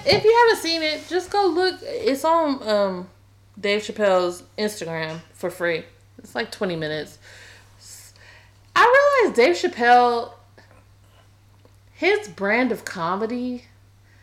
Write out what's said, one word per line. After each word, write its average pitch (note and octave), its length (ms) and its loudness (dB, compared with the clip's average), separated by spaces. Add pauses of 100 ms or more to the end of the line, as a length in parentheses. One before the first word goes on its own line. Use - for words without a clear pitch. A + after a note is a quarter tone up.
if G4 180 2
you A#4 240 6
haven't G#4+ 140 2
seen E4 200 -4
it, D4+ 260 -6
just F4+ 220 -6
go G4+ 180 2
look. F4+ 340 0
It's C4+ 440 -4
on, D4+ 420 0
um, G3 420 -2 (500)
Dave G3+ 220 -2
Chappelle's F#3 640 0 (140)
Instagram E3 640 -6 (140)
for F3+ 160 -8
free. E3+ 340 -4 (340)
It's, - 180 -16
like, A#3 160 -6
twenty F#3 240 -6
minutes. D#3 420 -8 (1600)
I C5+ 480 4
realize C4+ 120 0
Dave D#4 200 4
Chappelle, A#3+ 760 2 (1600)
his G#4 360 -2
brand G#3 440 -2
of - 140 -8
comedy A3+ 800 -6 (580)